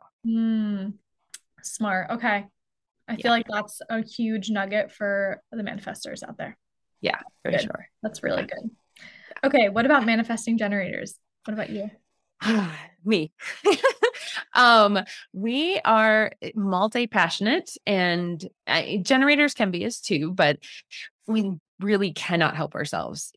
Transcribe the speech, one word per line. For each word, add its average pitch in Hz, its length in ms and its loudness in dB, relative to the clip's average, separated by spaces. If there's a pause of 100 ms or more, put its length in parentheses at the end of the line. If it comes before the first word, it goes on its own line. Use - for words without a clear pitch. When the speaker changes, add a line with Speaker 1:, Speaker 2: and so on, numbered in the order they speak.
(260)
Speaker 1:
Mm. 220 680 -2 (680)
Smart. 190 480 -4
Okay. 220 360 -2 (600)
I 233 40 -6
Speaker 2:
Yeah. 214 100 -8
Speaker 1:
feel 233 100 2
like 226 160 0
that's 208 420 -6
a 226 120 -2
huge 220 480 -4
nugget 202 420 -2
for 196 500 -4 (100)
the 226 100 -6
manifestors - 640 -10
out - 120 -16
there. - 180 -12 (460)
Speaker 2:
Yeah, - 160 -2 (240)
for - 80 -4
Speaker 1:
Good. 143 120 0
Speaker 2:
sure. - 260 -10 (140)
Speaker 1:
That's 214 200 -10
really - 200 -2
Speaker 2:
Yeah. - 40 -8 (100)
Speaker 1:
good. - 140 -10 (260)
Speaker 2:
Yeah. - 520 -8
Speaker 1:
Okay. 240 200 4
What 220 160 2
about 269 220 4
manifesting 226 500 0
generators? 202 640 -4 (260)
What 214 100 -8
about 214 160 -6
you? 208 200 -8 (500)
Speaker 2:
<sighs> 208 300 0 (340)
Me. 175 280 0 (320)
<laughs> 370 80 6 (840)
Um, 220 440 8 (340)
we 262 520 -2
are 220 480 4 (240)
multi-passionate, 208 1120 0 (160)
and, 175 580 0 (220)
uh, 156 160 2 (200)
generators 277 520 4
can 196 160 0
be 175 160 -4
us 240 140 -8
too, 156 320 -2
but 156 260 4 (720)
we 214 240 0 (260)
really 196 340 0
cannot 165 440 0
help 151 180 -6
ourselves - 600 -6